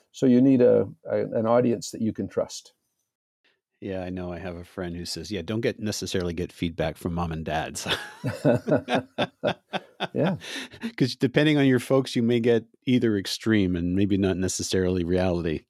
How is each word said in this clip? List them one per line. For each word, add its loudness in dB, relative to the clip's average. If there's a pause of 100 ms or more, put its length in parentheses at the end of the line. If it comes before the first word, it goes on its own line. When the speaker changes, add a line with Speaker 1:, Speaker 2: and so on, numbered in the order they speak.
(120)
Speaker 1:
So -2
you 6
need 6
a, 6 (200)
a, 0 (120)
an -2
audience 0
that -8
you 0
can -6
trust. -6 (1080)
Speaker 2:
Yeah, -6
I -6
know. -6
I -8
have -10
a -14
friend -8
who -8
says, -10
"Yeah, -4
don't -4
get, -2
necessarily -4
get -6
feedback -4
from -6
mom -4
and -8
dads." -6 (360)
<laughs> 0 (1080)
Speaker 1:
Yeah. 0 (580)
Speaker 2:
'Cause 0
depending 2
on 4
your 6
folks, 0
you 2
may 2
get 4 (200)
either 2
extreme 2
and -2
maybe 2
not 2
necessarily 0
reality. 0